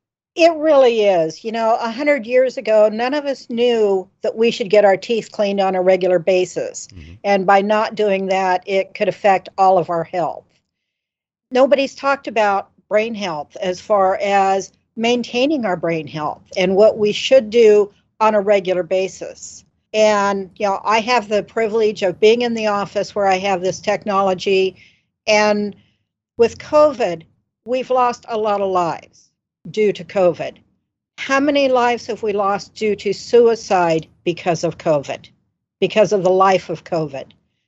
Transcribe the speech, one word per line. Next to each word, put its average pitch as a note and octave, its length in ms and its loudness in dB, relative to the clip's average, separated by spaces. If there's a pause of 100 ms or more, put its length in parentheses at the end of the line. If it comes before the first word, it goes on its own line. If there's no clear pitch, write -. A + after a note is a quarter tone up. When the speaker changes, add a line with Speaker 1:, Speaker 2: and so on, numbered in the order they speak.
(340)
Speaker 1:
It E4+ 220 4
really C4+ 460 2
is. E3+ 420 0
You A3+ 80 -8
know, A3+ 280 -2
a A3+ 120 -6
hundred C#4 340 -2
years B3+ 300 0
ago, G#3+ 320 4
none A#3 260 -4
of D4 100 -4
us C#4 240 -8
knew A3+ 600 0 (140)
that A3 120 -4
we A3+ 160 2
should A3+ 180 -4
get G3+ 160 6
our G3 120 6
teeth G#3+ 340 -6
cleaned G3+ 300 -4
on F#3+ 160 0
a F#3 60 0
regular F#3 360 2
basis. F3 720 -4
Speaker 2:
Mm-hmm. E2 340 -20
Speaker 1:
And G3+ 240 0
by G3+ 140 4
not G#3+ 340 -2
doing G3 320 -2
that, F#3 400 -2
it F#3+ 280 -2
could G#3+ 120 -4
affect F#3+ 420 0 (100)
all F#3+ 200 4
of E3 120 -2
our E3+ 120 -2
health. D#3+ 420 -6 (1080)
Nobody's C4 420 2
talked C#4 320 -4
about G#3 440 -2 (180)
brain A3 260 -2
health E3+ 480 -8
as F#3 180 -6
far G3 360 0
as G3 560 0 (240)
maintaining A#3+ 680 -2
our F3+ 120 -2
brain E3 320 -4
health D3 340 -8 (140)
and F#3 180 0
what A3 240 4
we G#3 140 0
should B3+ 360 2
do G#3 440 4 (260)
on A3 160 2
a G#3 60 0
regular F#3+ 420 0
basis. F3+ 800 -8 (280)
And, G3+ 640 0
you G#3+ 100 -2
know, G3 160 -2
I G#3+ 160 0
have A3 300 0
the G#3 160 -2
privilege G#3+ 580 -2
of F#3 160 -2
being A3+ 240 4
in A#3+ 120 -2
the A3 120 -4
office G3+ 480 -4
where G3+ 140 0
I F#3+ 100 2
have F#3+ 220 -2
this F3+ 180 -4
technology. F#3+ 1000 -2 (520)
And G#3 480 2 (640)
with A3+ 200 0
covid, B3 640 0 (440)
we've B3 240 -4
lost B3 380 -2
a A3+ 80 -6
lot G#3+ 240 -2
of G3 120 -4
lives F3 480 -4 (500)
due G#3 240 0
to F3+ 100 -16
covid. E3 540 -2 (580)
How C4+ 240 -2
many C#4+ 280 0
lives A#3+ 380 0
have G#3+ 160 -10
we G#3 120 -4
lost G3+ 400 -4
due G#3+ 220 -2
to G3+ 180 -4
suicide G3 920 2 (160)
because E3 400 -4
of D#3+ 140 -4
covid, C#3+ 540 -4 (500)
because G3 320 0
of G3+ 100 0
the E3+ 80 2
life F#3 380 2
of E3 160 -10
covid? C#3+ 480 -8 (360)